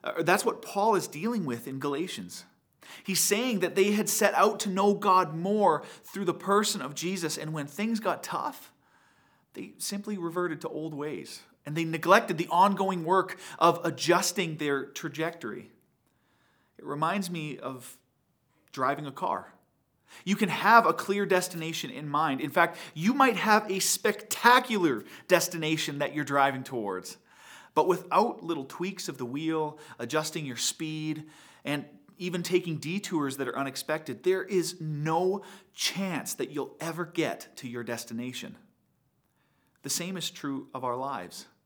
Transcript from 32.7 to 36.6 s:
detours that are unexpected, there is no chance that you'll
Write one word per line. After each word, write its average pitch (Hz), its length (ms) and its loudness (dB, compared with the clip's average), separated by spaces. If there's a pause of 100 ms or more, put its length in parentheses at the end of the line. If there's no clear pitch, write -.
detours 147 600 -4
that 131 100 -2
are 127 100 -4
unexpected, 139 640 -6
there 190 220 0
is 180 360 -2
no 165 600 -2 (300)
chance - 600 -4
that 127 160 -6
you'll 135 300 -6